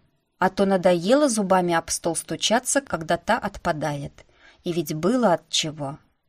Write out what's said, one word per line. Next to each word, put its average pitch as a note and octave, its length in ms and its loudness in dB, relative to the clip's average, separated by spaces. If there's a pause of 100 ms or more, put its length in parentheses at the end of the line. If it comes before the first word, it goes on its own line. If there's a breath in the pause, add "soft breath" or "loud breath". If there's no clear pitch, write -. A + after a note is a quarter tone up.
(380)
А F#3 120 2
то G3 160 0
надоело F#3+ 640 4
зубами F#3 420 2
об E3 160 0
стол - 280 -4
стучаться, - 640 -2
когда E3 340 -4
та A3 220 -2
отпадает. D3+ 880 -6 (380 soft breath)
И F3 80 -2
ведь E3 220 -4
было F#3+ 400 2
от - 140 -4
чего. D3 500 -6 (300)